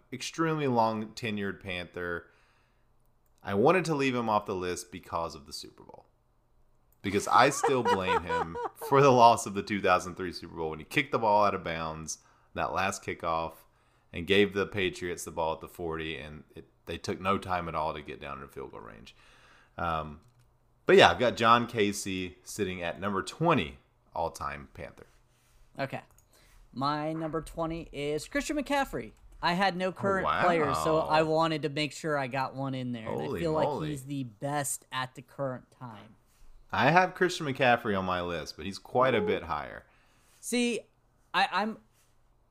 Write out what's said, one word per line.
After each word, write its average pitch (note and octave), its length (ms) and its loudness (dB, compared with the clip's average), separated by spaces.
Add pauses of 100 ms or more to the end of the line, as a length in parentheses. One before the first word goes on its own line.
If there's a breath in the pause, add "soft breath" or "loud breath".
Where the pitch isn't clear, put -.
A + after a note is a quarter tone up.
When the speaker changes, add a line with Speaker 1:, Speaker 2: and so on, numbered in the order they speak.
(120)
Speaker 1:
extremely D#3 540 -2
long A2 420 2
tenured G2+ 520 -6
Panther. F2 640 -8 (1160 soft breath)
I G2+ 120 -4
wanted D#3+ 320 4
to D#3+ 80 0
leave C3+ 200 0
him A#2+ 140 -2
off G#2 180 2
the G#2 80 -4
list F2+ 380 -6
because E2+ 420 -8
of D2 120 -18
the D2 60 -18
Super - 300 -16
Bowl. - 240 -20 (960)
Because G2 240 0
I B2 240 6
still C3 320 2
blame A#4+ 400 0
him A#4+ 340 -4 (120)
Speaker 2:
<laughs> - 200 -12
Speaker 1:
for C#3 120 6
the C#3+ 100 8
loss A#2 360 8
of G#2 80 -8
the G2 80 -2
two G2+ 180 -4
thousand F2+ 360 2
three F2+ 160 -6
Super E2+ 240 -14
Bowl D#2+ 140 -4
when D#2 80 -8
he D2+ 60 -12
kicked C#3+ 280 -4
the - 60 0
ball G#2 260 6
out G2 100 2
of F2 100 -4
bounds, D#2+ 540 -6 (360 soft breath)
that D#2 180 -2
last F#2+ 320 -2
kickoff, E2 500 -4 (580)
and E2+ 140 -8
gave G2 260 6
the G2 140 0
Patriots F2+ 580 -4
the F2+ 60 -10
ball D#2+ 240 -2
at D#2+ 60 -12
the E2 80 -14
forty, D#2+ 500 -6
and D2+ 260 -14 (100)
it, - 120 -18 (200)
they E2 120 -8
took F#2 220 -6
no F#2+ 180 0
time F2 300 -4
at D#2+ 60 -8
all D#2 200 -4
to D2+ 80 -10
get C#2+ 180 -14
down C#2 200 -12
to C#2 60 -14
field C2 260 -14
goal G#1 80 -16
range. A1 360 -20 (640 soft breath)
Um, D#2 420 -4 (640)
but F#3 100 8
yeah, C#3 140 12
I've F2+ 100 0
got A2+ 160 2
John A#2 300 6
Casey G2+ 800 -2
sitting F#2 380 -4
at E2+ 180 -4
number F#2+ 220 -2
twenty A#2 560 -2 (360)
all-time C#2+ 600 -6
Panther. - 320 -16 (720)
Speaker 2:
Okay. C#3 220 -4 (760 soft breath)
My D3+ 400 -2
number D#3+ 260 -6
twenty E3 520 -8
is D3 360 -4
Christian C#4+ 300 -4
McCaffrey. C4 540 -2 (280)
I E3 140 2
had F#3+ 220 2
no F#3 120 -2
Speaker 1:
Oh, F3+ 40 -4
Speaker 2:
current F#3+ 340 0 (180)
players, E3 400 2
so D#3+ 120 2
Speaker 1:
wow. D#3 120 0
Speaker 2:
I D#3 140 4
wanted D#3 400 2
to D#3 80 -2
make D3 220 -2
sure D3+ 260 -4
I C3+ 80 -2
got C3 300 -4
one C3+ 180 -4
in B2 180 -4
there. A2+ 160 -8
And A#2+ 140 -4
I - 20 -4
Speaker 1:
Holy D#3 160 -4
Speaker 2:
feel D#3+ 140 0
Speaker 1:
moly. C#3+ 260 0
Speaker 2:
like D#2+ 80 -4
he's C#3 160 -6
the C#3 200 -6
best C#3 680 -6
at B2+ 220 -6
the C3+ 80 -16
current C3 420 -8 (140)
time. A2 380 -18 (560)
Speaker 1:
I A2+ 180 4
have F3+ 240 4
Christian F3 320 0
McCaffrey A#2+ 520 4
on F#2+ 60 0
my F2+ 160 0
list, E2+ 360 -4
but D#2 100 -10
he's G2 120 -8
quite B2+ 360 2
a G#2 80 4
Speaker 2:
Ooh. F2+ 40 -2
Speaker 1:
bit F#2 180 0
higher. C#2+ 400 -8 (560 soft breath)
Speaker 2:
See, A#3+ 400 -2 (520)
I, F#3 200 2
I'm, G#3 260 -4 (720)